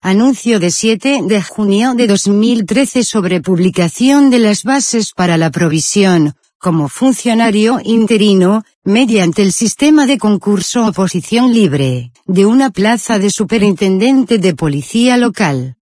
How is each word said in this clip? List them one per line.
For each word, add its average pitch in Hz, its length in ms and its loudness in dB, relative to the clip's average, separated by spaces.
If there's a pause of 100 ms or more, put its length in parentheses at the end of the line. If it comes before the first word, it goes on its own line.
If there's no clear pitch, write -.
Anuncio 220 600 0
de 170 100 0
siete 226 560 -2
de 202 140 0
junio 208 520 -2
de 240 140 0
dos 202 220 0
mil 214 360 2
trece 254 380 0
sobre 180 380 -2
publicación 185 880 2
de 247 100 2
las 208 240 0
bases 240 480 -2
para 175 240 -2
la 160 160 0
provisión, 165 840 0 (220)
como 160 300 -2
funcionario 226 960 0
interino, 208 800 2 (220)
mediante 208 560 0
el 196 100 2
sistema 285 540 2
de 262 120 0
concurso 208 680 -2
oposición 214 680 -2
libre, 135 600 0 (120)
de 190 200 2
una 254 240 2
plaza 208 500 -2
de 196 100 0
superintendente 202 1080 0
de 180 180 0
policía 190 640 -2
local. 147 680 -2